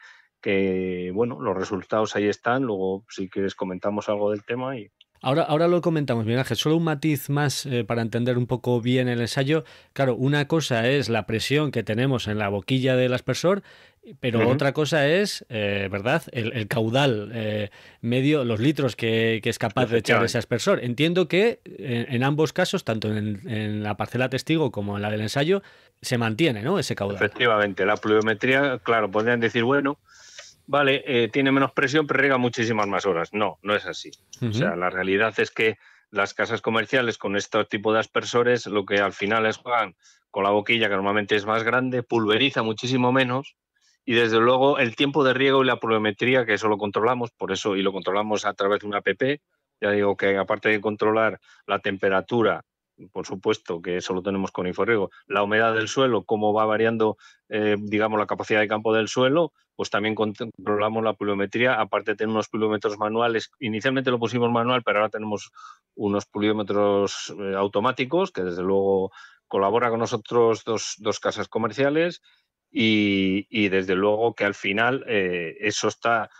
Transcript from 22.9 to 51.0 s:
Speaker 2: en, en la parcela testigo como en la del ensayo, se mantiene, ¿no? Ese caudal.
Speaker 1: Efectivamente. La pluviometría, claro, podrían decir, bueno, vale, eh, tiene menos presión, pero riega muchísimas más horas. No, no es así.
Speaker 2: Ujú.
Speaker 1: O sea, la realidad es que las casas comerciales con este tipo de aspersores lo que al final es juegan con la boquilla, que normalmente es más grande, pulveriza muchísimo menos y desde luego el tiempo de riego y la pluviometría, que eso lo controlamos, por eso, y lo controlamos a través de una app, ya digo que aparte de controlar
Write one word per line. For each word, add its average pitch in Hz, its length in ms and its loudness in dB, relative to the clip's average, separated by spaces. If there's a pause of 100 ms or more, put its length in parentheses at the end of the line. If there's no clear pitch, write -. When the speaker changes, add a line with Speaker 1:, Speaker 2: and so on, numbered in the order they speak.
Speaker 2:
en, 107 400 -4
en 107 340 -4
la 104 140 -4
parcela 123 320 -2
testigo 135 440 0
como 101 240 -6
en 101 60 -4
la 104 80 -2
del 107 120 -2
ensayo, 151 400 0 (400)
se 123 160 -2
mantiene, 117 440 0
¿no? 170 160 0
Ese 127 160 -4
caudal. 101 220 -2
Speaker 1:
Efectivamente. 104 720 2
La 104 100 4
pluviometría, 117 840 2
claro, 113 300 0
podrían 113 300 2
decir, 117 240 2
bueno, 139 320 2 (680)
vale, 139 400 2
eh, 120 220 2
tiene 135 240 2
menos 135 200 2
presión, 143 340 2
pero 139 140 0
riega 135 180 4
muchísimas 117 500 0
más 95 160 -2
horas. 85 300 0
No, 104 280 -2
no 101 120 0
es 95 100 -2
así. 87 260 -10 (300)
Speaker 2:
Ujú. 120 100 -2
Speaker 1:
O - 40 -2
sea, 90 220 0
la 87 120 -2
realidad 95 500 0
es 113 120 0
que 110 260 0 (340)
las 101 220 -2
casas 107 300 -4
comerciales 113 560 0
con 101 180 -4
este 107 300 0
tipo 107 260 -2
de 110 80 4
aspersores 120 640 0
lo 98 200 -2
que 101 120 0
al 101 140 2
final 110 320 0
es 110 140 0
juegan 113 360 -2 (360)
con 101 120 -2
la 98 60 2
boquilla, 107 400 2
que 101 60 0
normalmente 101 420 0
es 101 80 -2
más 110 200 0
grande, 123 380 0
pulveriza 117 600 2
muchísimo 123 500 0
menos 131 440 0 (500)
y 120 80 0
desde 113 260 4
luego 131 380 4
el 117 180 0
tiempo 143 260 2
de 131 120 4
riego 135 280 4
y 131 40 2
la 123 140 0
pluviometría, 113 640 2
que 107 80 2
eso 107 140 0
lo 107 100 2
controlamos, 113 520 0
por 92 220 -6
eso, 95 240 -2
y 98 60 0
lo 98 100 0
controlamos 98 540 -2
a 101 80 -2
través 101 260 0
de 104 60 -12
una 101 120 -4
app, 95 240 -2 (600)
ya 104 80 2
digo 101 260 2
que 98 220 2
aparte 104 320 0
de 107 100 2
controlar 107 600 0 (260)